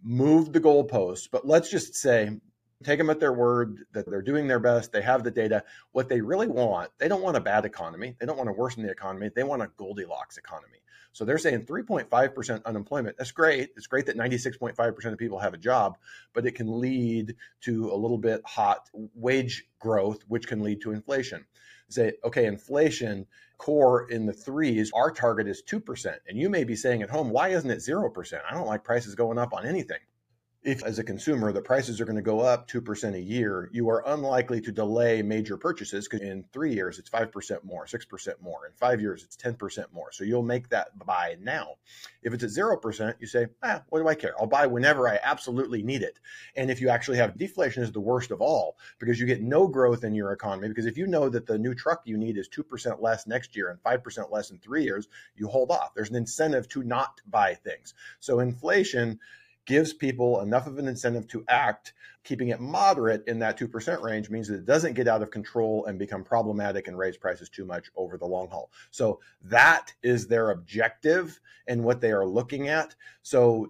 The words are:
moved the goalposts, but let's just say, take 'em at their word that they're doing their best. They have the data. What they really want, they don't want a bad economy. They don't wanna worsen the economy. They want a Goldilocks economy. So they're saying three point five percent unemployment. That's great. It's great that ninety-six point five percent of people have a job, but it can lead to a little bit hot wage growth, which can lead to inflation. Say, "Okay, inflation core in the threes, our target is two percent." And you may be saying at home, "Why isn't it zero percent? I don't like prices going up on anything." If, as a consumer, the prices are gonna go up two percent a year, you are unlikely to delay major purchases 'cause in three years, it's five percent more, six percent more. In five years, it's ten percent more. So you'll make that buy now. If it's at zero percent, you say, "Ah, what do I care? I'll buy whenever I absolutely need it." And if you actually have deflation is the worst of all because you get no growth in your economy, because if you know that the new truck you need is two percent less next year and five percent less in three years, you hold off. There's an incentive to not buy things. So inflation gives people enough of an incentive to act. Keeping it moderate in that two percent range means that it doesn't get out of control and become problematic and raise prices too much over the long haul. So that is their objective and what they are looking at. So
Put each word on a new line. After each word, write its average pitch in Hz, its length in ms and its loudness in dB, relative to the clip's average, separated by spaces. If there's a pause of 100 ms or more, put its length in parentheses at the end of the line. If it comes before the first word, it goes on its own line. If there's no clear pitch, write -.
moved 147 500 4
the 160 80 6
goalposts, 139 720 4
but 127 160 -2
let's 160 240 6
just - 240 -4
say, 107 440 4 (460)
take 147 160 2
'em 156 80 4
at 156 100 2
their 143 140 4
word 120 600 2
that 104 160 -6
they're 98 120 -4
doing 143 260 0
their 123 140 4
best. 120 320 2
They 104 80 2
have 123 240 2
the 120 60 -2
data. 110 340 2 (280)
What 127 180 0
they 123 100 2
really 185 280 0
want, 113 500 0
they 156 100 0
don't 190 140 0
want 165 160 0
a - 20 0
bad 104 240 2
economy. 98 560 -8
They 123 60 -6
don't 147 100 -4
wanna 120 160 -4
worsen 120 300 -4
the 101 80 -4
economy. 95 440 -8
They 123 100 0
want 139 180 -2
a 98 160 -8
Goldilocks 95 580 -10
economy. 73 460 -20 (300)
So 110 120 -8
they're 143 140 0
saying 139 260 0
three - 180 -6
point 160 280 -2
five 127 240 4
percent 120 320 -6
unemployment. 110 500 -6
That's 127 160 -10
great. 147 420 2
It's 110 120 -20
great 135 180 0
that 123 140 -4
ninety-six 123 400 -2
point 117 180 -6
five 117 180 2
percent 110 200 -8
of - 40 -14
people 104 200 -6
have 95 160 -2
a - 40 -14
job, 104 380 2 (380)
but 120 100 0
it 123 100 0
can 113 240 -4
lead 120 560 0 (280)
to 113 280 -2
a 98 60 -2
little 117 220 0
bit 110 260 0
hot - 460 0 (240)
wage 123 520 -2 (120)
growth, 107 500 0
which 113 180 -4
can 107 160 -4
lead 104 200 -2
to 107 100 -6
inflation. 107 540 -6 (420)
Say, 113 340 0
"Okay, 117 220 2
inflation 110 800 0 (300)
core 127 540 4
in 113 160 -2
the 101 80 -2
threes, 131 600 0
our 131 160 4
target 110 380 2
is 95 140 -8
two 208 180 -6
percent." 95 480 -8
And 101 100 -8
you 180 120 2
may 170 140 0
be 113 120 -4
saying 123 240 0
at 104 80 -6
home, 139 220 -2
"Why 175 180 2
isn't 160 220 0
it 113 100 -2
zero 160 300 -2
percent? 82 360 -10
I 104 60 -8
don't 156 140 -4
like 107 180 -4
prices 104 300 -2
going 117 240 0
up 120 160 -2
on 95 100 -6
anything." 143 360 -6 (600)
If, 127 200 -2
as 110 160 -6
a 110 60 -4
consumer, 107 480 -2
the 95 100 -2
prices 120 380 0
are 117 40 0
gonna 107 160 -4
go 107 200 0
up 120 260 2
two 120 140 -4
percent 107 340 -6
a 90 60 -8
year, 98 520 -2
you 117 160 0
are 113 160 2
unlikely 131 580 0
to 113 100 -8
delay 110 500 2
major 107 340 -2
purchases 104 520 -6
'cause 113 100 -4
in 98 340 -10
three 143 220 -4
years, 92 240 -4
it's - 100 -20
five 113 220 -2
percent 101 320 -8
more, 87 240 -12
six - 180 -8
percent - 380 -12
more. 76 240 -12
In - 60 -20
five 120 280 2
years, 95 220 -4
it's - 140 -20
ten 120 180 -6
percent 101 380 -10
more. 85 180 -14
So - 140 -12
you'll 120 180 0
make 123 280 -2
that 104 280 -2
buy 87 400 -2
now. 101 380 -8 (480)
If 117 100 -2
it's 120 80 -4
at 110 80 -4
zero 196 260 2
percent, 110 440 -4
you 117 80 -14
say, 120 180 2 (160)
"Ah, 233 280 -4
what 160 100 0
do 160 80 2
I 156 80 2
care? - 240 -4
I'll 110 80 0
buy 139 180 4
whenever 127 420 4
I 104 140 2
absolutely 123 600 -2
need 127 180 -4
it." - 160 -8 (380)
And 131 120 -2
if 123 120 -2
you 127 80 2
actually 120 300 2
have 107 200 2
deflation 135 460 -2
is 104 80 -6
the 107 80 -6
worst 123 320 0
of 87 80 -4
all 117 360 2 (220)
because 120 220 0
you 123 60 0
get 117 160 0
no 151 260 6
growth 123 340 4
in 107 120 -2
your 101 180 -2
economy, 98 340 -4
because 110 200 -2
if 117 120 -4
you 190 80 -2
know 151 220 2
that 120 180 -2
the 110 120 0
new 120 180 -2
truck - 300 -2
you 110 100 -6
need 110 200 -2
is 95 120 -8
two - 160 -8
percent 117 360 -6
less 113 280 0
next 127 260 -6
year 95 160 -4
and 87 120 -14
five 123 200 0
percent 117 300 -10
less 104 180 -4
in 92 80 -20
three 135 240 -4
years, 104 240 -4 (300)
you 104 100 -6
hold 127 240 0
off. - 240 -2
There's 107 160 -4
an 120 60 -4
incentive 131 540 0
to 135 120 -6
not 123 420 -4
buy 101 300 2
things. - 400 -12 (240)
So 123 220 0
inflation 127 800 0 (440)
gives 151 280 4
people 123 500 2
enough 123 260 0
of 139 100 -12
an 143 80 -4
incentive 120 400 -2
to - 220 -10
act. 123 440 2 (300)
Keeping 123 280 -4
it 120 100 -2
moderate 139 640 4
in 117 140 -2
that 110 160 0
two 123 100 -4
percent 113 340 -4
range 107 300 -4
means 110 160 -6
that 101 120 -4
it 90 60 -10
doesn't 147 300 4
get 120 140 2
out 110 140 4
of 104 100 -8
control 110 540 -2
and 98 120 -6
become 98 240 -6
problematic 104 640 0
and 90 100 -12
raise 92 200 -2
prices 87 320 -6
too 98 160 -12
much 87 320 -10
over 90 200 -6
the 85 80 -10
long 92 240 -4
haul. 90 220 -12 (220)
So 107 260 0 (240)
that 127 500 6 (120)
is 117 240 2
their 113 220 6
objective 113 920 0 (260)
and 120 160 0
what 123 180 2
they 113 120 2
are 98 120 2
looking 123 440 -2
at. 156 260 -2 (280)
So 117 480 4